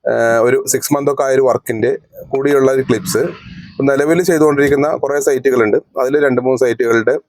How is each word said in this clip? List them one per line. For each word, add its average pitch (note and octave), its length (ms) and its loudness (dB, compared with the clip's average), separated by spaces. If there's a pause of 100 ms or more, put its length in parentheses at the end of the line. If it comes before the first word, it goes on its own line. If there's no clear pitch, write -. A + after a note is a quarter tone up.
(100)
ആ, - 20 -2 (340)
ഒരു B2+ 120 2 (140)
സിക്സ് C3 220 -2
മന്ത് C#3+ 180 0
ഒക്കെ C#3 140 -2
ആയ C3+ 120 0
ഒരു C3+ 100 2
വർക്കിന്റെ A#2 420 -2 (420)
കൂടിയുള്ള C3+ 440 2
ഒരു C3+ 120 -2
ക്ലിപ്സ് G#2+ 340 -2 (640)
നിലവിൽ D3 320 2 (100)
ചെയ്തുകൊണ്ടിരിക്കുന്ന C#3+ 580 2 (140)
കുറേ C#3+ 240 -2
സൈറ്റുകളുണ്ട്. B2+ 500 2 (240)
അതിൽ C3 140 0 (120)
രണ്ട് B2 200 2
മൂന്ന് C3 180 0
സൈറ്റുകളുടെ A#2 500 0 (140)